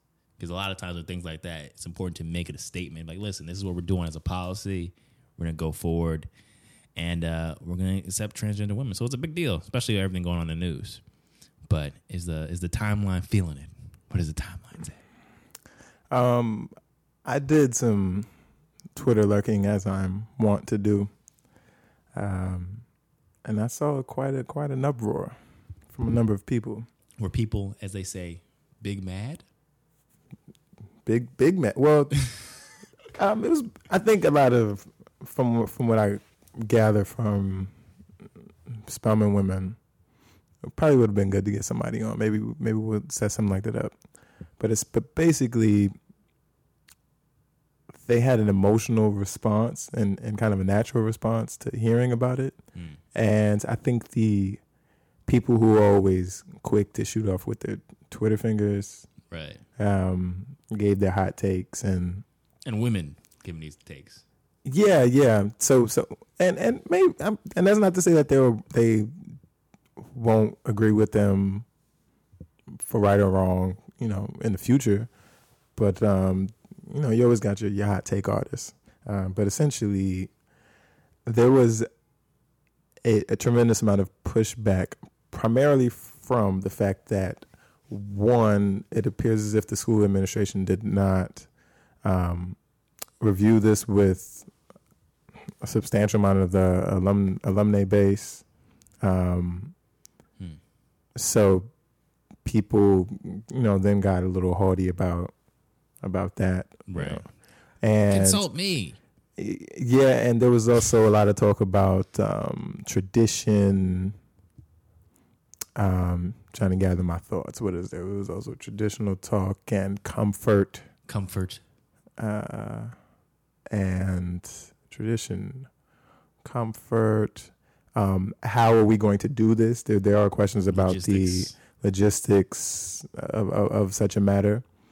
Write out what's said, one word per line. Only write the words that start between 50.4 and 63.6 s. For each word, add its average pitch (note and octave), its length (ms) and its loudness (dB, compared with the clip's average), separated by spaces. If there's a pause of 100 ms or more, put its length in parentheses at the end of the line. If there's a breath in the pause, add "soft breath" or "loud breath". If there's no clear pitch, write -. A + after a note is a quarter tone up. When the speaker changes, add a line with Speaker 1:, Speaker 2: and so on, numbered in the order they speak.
Speaker 2:
of F#2+ 60 0
a F#2+ 40 -2
natural G#2+ 400 0
response A2+ 540 -4
to - 200 -10
hearing A#2 340 2
about B2+ 280 -2
it. C3+ 140 -6 (240 loud breath)
Speaker 1:
Mm. E2+ 100 -14 (280 loud breath)
Speaker 2:
And G#2+ 520 2
I A#2 80 -4
think A#2+ 340 -2
the G#2 500 0 (680)
people A#2+ 300 2
who A2 200 6
are G#2 60 8
always F#2+ 600 2 (200)
quick G#2 300 -2
to A2 120 -4
shoot G#2+ 240 -4
off F#2 160 -4
with G#2 160 -8
their G#2 180 -8 (300)
Twitter G#2+ 280 0
fingers, G#2 680 -4 (240)
Speaker 1:
Right. D#2+ 260 -14 (200)
Speaker 2:
um, F#2 680 -2 (300)
gave G2+ 240 0
their F#2+ 120 2
hot F#2+ 260 -2
takes F#2 460 -4
and F#2 400 -4 (420)
Speaker 1:
And A2 160 -6
women F#2+ 340 -4 (280)
giving E2 180 -14